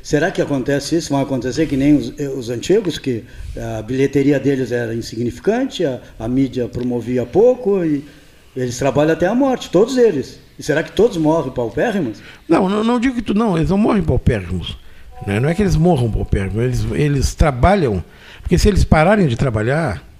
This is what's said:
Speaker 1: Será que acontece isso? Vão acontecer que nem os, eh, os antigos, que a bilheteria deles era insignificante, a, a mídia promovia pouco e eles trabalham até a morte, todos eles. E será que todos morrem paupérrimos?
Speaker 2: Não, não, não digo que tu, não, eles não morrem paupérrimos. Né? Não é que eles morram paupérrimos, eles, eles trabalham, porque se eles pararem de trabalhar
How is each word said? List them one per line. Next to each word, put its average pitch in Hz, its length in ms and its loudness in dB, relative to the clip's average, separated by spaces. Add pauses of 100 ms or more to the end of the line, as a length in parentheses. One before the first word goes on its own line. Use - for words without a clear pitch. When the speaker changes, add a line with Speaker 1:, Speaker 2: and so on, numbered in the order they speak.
Speaker 1:
Será 156 280 0
que 185 100 -4
acontece 139 560 -2
isso? 165 140 -4
Vão 139 100 0
acontecer 127 460 -2
que 139 100 -2
nem 143 200 4
os, 123 220 -2
eh, 143 100 -4
os 131 220 -8
antigos, 165 480 0
que 120 260 -4 (320)
a 113 260 -8
bilheteria 135 560 0
deles 127 320 -2
era 120 240 -2
insignificante, 170 920 -4
a, 131 160 -4 (180)
a 110 100 -8
mídia 127 400 -2
promovia 123 580 -4
pouco 202 580 2
e 147 200 -2 (520)
eles 127 220 -4
trabalham 147 340 2
até 160 140 0
a 202 80 0
morte, 262 360 0
todos 240 260 2
eles. 208 420 2 (200)
E - 40 -14
será 151 200 0
que 160 100 -8
todos 202 240 2
morrem 156 360 0
paupérrimos? 139 680 -2 (300)
Speaker 2:
Não, 190 200 4
não, 214 140 0
não 233 180 0
digo 254 160 0
que 240 60 -4
tu, 226 120 -4
não, 208 220 2
eles 156 140 0
não 190 80 2
morrem 214 240 2
paupérrimos. 101 720 -2 (500)
Né? 101 140 0
Não 139 80 0
é 170 60 0
que 214 80 0
eles 170 140 2
morram 156 340 2
paupérrimos, 98 540 -2
eles, 120 300 -2
eles 143 400 0
trabalham, 143 680 2 (400)
porque - 160 2
se 208 100 4
eles 180 160 4
pararem 175 440 4
de 117 80 0
trabalhar 120 680 -2 (180)